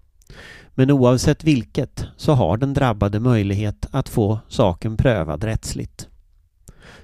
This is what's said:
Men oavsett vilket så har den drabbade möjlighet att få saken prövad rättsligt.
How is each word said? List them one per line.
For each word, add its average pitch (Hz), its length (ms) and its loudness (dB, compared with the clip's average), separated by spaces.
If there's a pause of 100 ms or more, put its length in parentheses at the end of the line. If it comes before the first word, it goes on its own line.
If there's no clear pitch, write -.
(760)
Men 135 140 4
oavsett 131 540 2
vilket 139 640 -2 (100)
så - 160 0
har 104 240 2
den 135 180 -2
drabbade 107 460 0
möjlighet 104 720 0
att 135 180 -4
få 110 300 0 (100)
saken 110 480 -2
prövad 82 480 -2
rättsligt. - 640 -8 (960)